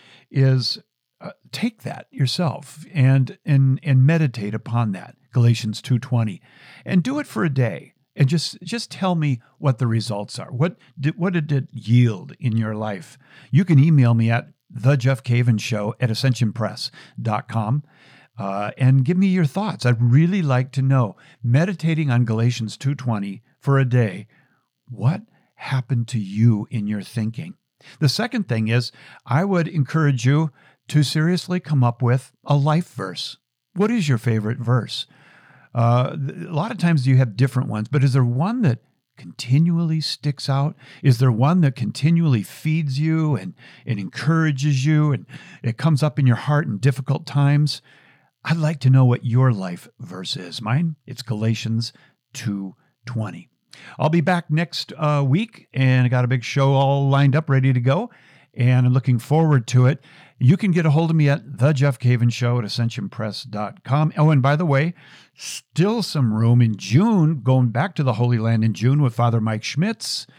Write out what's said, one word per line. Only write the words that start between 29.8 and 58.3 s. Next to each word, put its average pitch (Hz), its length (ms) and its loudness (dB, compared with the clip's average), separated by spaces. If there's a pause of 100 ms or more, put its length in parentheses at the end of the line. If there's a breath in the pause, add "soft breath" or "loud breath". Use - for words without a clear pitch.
you 147 260 2 (380 soft breath)
to 147 120 2
seriously 170 600 -2
come 147 200 0
up 120 200 0
with 127 320 0 (100)
a 143 140 0
life 151 320 0
verse. - 480 -10 (360)
What 202 160 0
is 214 200 -2
your 123 80 2
favorite 110 420 -2
verse? 117 460 -2 (680 soft breath)
Uh, 120 440 0
th-, 147 320 -8
a 175 40 -8
lot 175 180 -4
of 214 60 -10
times 160 300 2
you 131 80 6
have 123 220 2
different 127 320 0
ones, 107 180 -4
but 139 160 0
is 139 80 2
there 131 140 2
one 175 380 -2
that 117 160 0 (380)
continually 160 840 0
sticks - 480 -6
out? 139 260 -2 (260 loud breath)
Is 120 180 2
there 127 120 4
one 143 300 2
that 139 160 2
continually 143 680 0
feeds 156 560 -4
you 156 380 0
and, 92 160 -12 (320 loud breath)
and 117 120 -4
encourages 139 880 0
you 151 280 2
and 101 120 -6 (380 loud breath)
it 117 140 -4
comes 156 260 2
up 151 160 -2
in 135 80 4
your 120 80 6
heart 147 320 0
in 101 120 -4
difficult 135 460 -2
times? 143 560 0 (640 soft breath)
I'd 165 140 -2
like 156 240 -2
to 127 80 4
know 131 160 6
what 120 200 2
your 127 260 2
life 92 360 -6 (120)
verse 92 380 -10
is. 87 240 -12
Mine, 147 360 -2 (100)
it's 123 140 -14
Galatians 113 720 -4 (400 soft breath)
two 98 420 -8 (300)
twenty. 110 440 -8 (500 loud breath)
I'll 147 80 0
be 165 140 2
back 175 280 -2
next, 160 480 -4
uh, 147 300 0
week, 190 460 -2
and 131 320 2
I - 20 2
got 123 160 2
a 123 60 0
big 123 160 -2
show 139 260 2
all 139 380 2
lined 139 260 4
up, 156 140 -2
ready 135 240 4
to 123 80 0
go, 160 280 0 (440 soft breath)